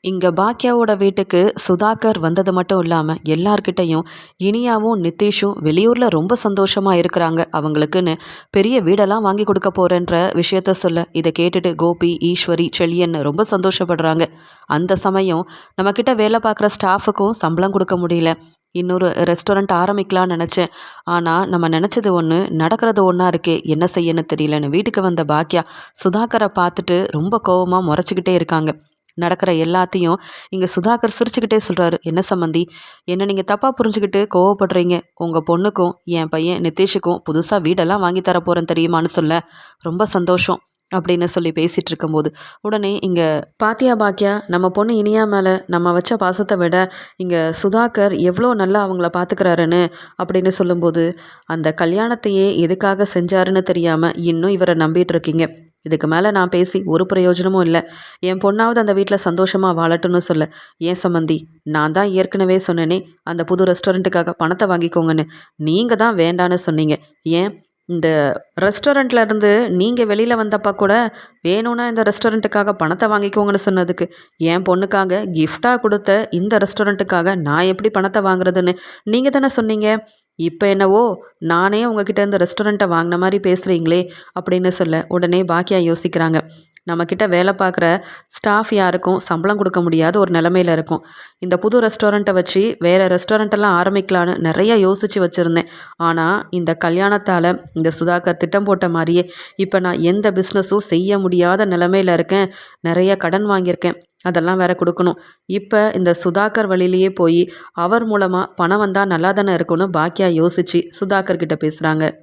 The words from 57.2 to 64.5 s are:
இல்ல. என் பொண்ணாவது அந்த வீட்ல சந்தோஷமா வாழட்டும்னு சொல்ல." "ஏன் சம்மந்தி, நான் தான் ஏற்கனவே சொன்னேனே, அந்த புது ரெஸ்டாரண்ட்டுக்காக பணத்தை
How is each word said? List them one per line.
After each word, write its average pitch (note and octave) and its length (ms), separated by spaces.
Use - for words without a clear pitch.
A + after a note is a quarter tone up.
இல்ல. E3 260
என் F#3 180
பொண்ணாவது A3 400
அந்த G#3 160
வீட்ல G3 300
சந்தோஷமா F#3+ 400
வாழட்டும்னு E3+ 540
சொல்ல." D#3 340
"ஏன் E3+ 260
சம்மந்தி, D#3+ 380
நான் D3+ 280
தான் G3 160
ஏற்கனவே F#3 600
சொன்னேனே, E3+ 340
அந்த E3+ 200
புது F#3 200
ரெஸ்டாரண்ட்டுக்காக F3+ 680
பணத்தை F3 380